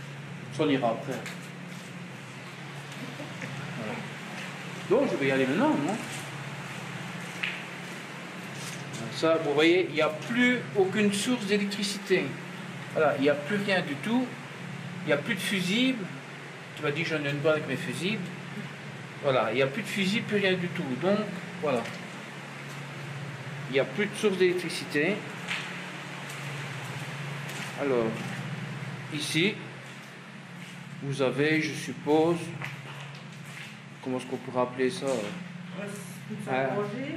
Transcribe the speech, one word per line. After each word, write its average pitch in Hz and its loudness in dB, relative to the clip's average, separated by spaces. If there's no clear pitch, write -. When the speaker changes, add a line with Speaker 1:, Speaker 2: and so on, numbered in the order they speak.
Speaker 1:
Ça, 156 2
on 151 4
ira 131 4
après. 113 -2
Voilà. 107 -4
Donc, 254 6
je - 2
vais 139 4
y - 6
aller 135 6
maintenant, 208 6
non ? 185 2
Ça, 160 4
vous 147 2
voyez, 170 8
il 139 -4
n'y 151 2
a 151 6
plus 247 4
aucune 202 6
source 240 2
d'électricité. 196 2
Voilà, 151 6
il 131 4
n'y 143 8
a 143 8
plus - 0
rien 202 4
du 143 -2
tout. 240 2
Il - -2
n'y - 8
a - 6
plus 226 0
de 185 -4
fusible. 208 2
Tu 147 -8
m'as 147 2
dit 165 0
que 156 -2
j'en 151 0
ai 143 2
une 143 0
bonne 156 6
avec 143 2
mes 131 0
fusibles. 165 -2
Voilà, 120 6
il 120 2
n'y 135 6
a 135 6
plus 208 -2
de - -4
fusible, 202 2
plus 208 4
rien 190 6
du 175 0
tout. 175 -4
Donc, 196 6
voilà. 127 2
Il 127 -2
n'y 135 8
a 123 6
plus 202 0
de 208 -4
source 190 4
d'électricité. 175 4
Alors, 123 4
ici, 160 2
vous 139 -2
avez, 143 4
je 147 0
suppose, 156 4
comment 127 -2
est-ce 123 -2
qu'on 131 -4
pourrait 123 0
appeler 127 2
ça ? 123 -2
Speaker 2:
Une - -6
salle 131 0
à 135 2
Speaker 1:
Un 196 0
Speaker 2:
manger 254 -2